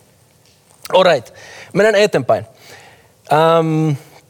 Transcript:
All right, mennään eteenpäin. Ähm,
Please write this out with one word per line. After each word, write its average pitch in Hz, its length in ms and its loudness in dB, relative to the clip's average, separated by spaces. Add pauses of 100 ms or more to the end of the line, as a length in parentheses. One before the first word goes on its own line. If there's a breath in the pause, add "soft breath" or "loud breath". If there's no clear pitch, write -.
(920)
All 185 100 2
right, 160 320 -2 (380 loud breath)
mennään 208 220 2
eteenpäin. 143 520 0 (840 loud breath)
Ähm, 160 580 0 (400 loud breath)